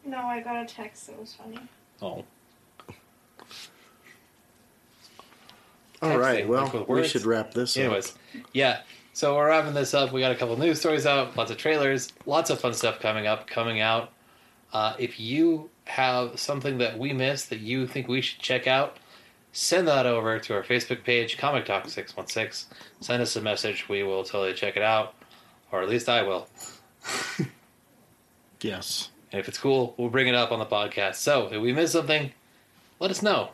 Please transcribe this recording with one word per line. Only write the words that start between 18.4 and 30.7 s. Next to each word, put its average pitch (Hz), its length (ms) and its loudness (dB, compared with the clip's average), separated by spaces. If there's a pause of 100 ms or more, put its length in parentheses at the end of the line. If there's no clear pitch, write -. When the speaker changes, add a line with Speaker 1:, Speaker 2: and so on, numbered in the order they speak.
Speaker 2:
out, 131 300 2 (540)
send 175 380 2
that 135 160 4
over 113 340 2
to - 160 -4
our 98 80 0
Facebook 123 400 0
page, 117 340 2
Comic 143 280 0
Talk 98 240 -2
six - 260 -10
one 95 120 -10
six. - 400 -6 (340)
Send 123 200 -2
us 113 140 -2
a 110 60 -2
message. 104 480 -2
We 101 120 0
will 95 220 -2
totally 95 300 -2
check 101 240 -2
it 101 60 2
out, 110 300 2 (580)
or 95 120 0
at 95 60 -2
least 120 200 0
I 117 140 4
will. 95 240 -2 (920)
<laughs> 151 100 0 (1160)
Speaker 3:
Yes. - 460 -6 (220)
Speaker 2:
And 101 80 -4
if - 80 -6
it's - 100 -10
cool, 131 400 2
we'll 120 120 -2
bring 127 180 4
it 123 80 4
up 117 160 4
on 117 80 0
the 110 80 -4
podcast. 104 480 0